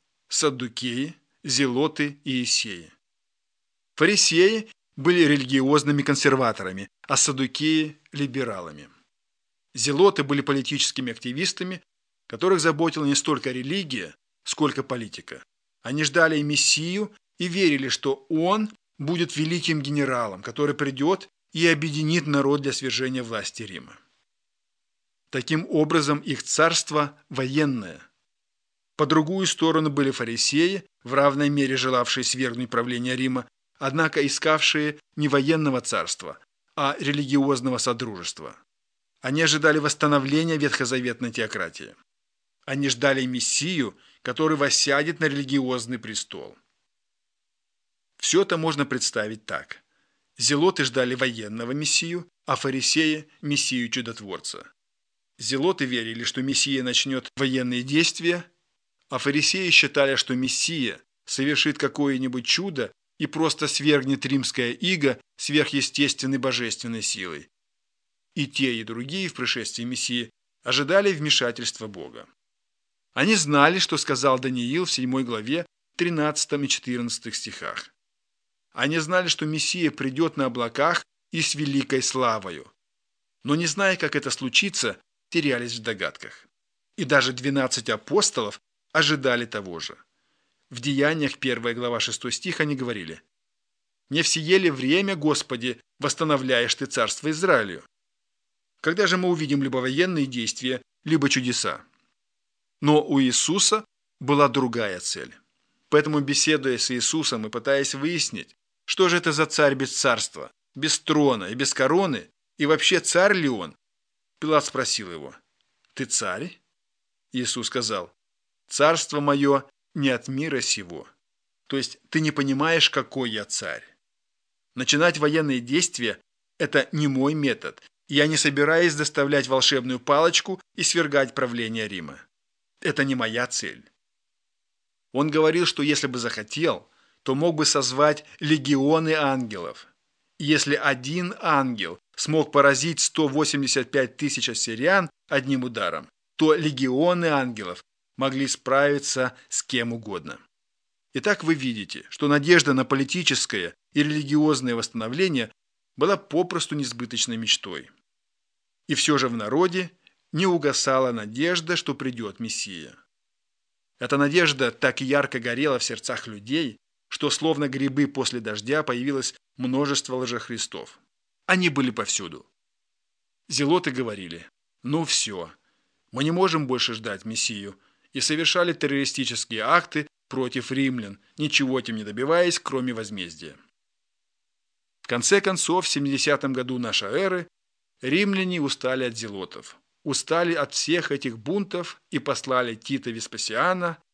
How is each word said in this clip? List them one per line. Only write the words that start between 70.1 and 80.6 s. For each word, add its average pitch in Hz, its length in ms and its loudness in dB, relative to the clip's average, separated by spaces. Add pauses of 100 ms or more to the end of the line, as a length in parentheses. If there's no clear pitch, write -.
ожидали 147 480 2
вмешательства 123 760 -2
Бога. 85 400 -16 (840)
Они 185 220 4
знали, 151 440 6
что 165 180 0
сказал 131 420 2
Даниил 127 460 -2
в 170 60 -6
седьмой 131 320 -2
главе, 120 420 -4 (320)
тринадцатом 151 640 -2
и 135 40 -2
четырнадцатых 120 680 -4
стихах. - 560 -10 (800)
Они 147 260 0
знали, 175 280 0
что 156 180 -2
Мессия 156 440 -2
придёт 135 480 -2
на 139 80 0
облаках 123 580 0 (280)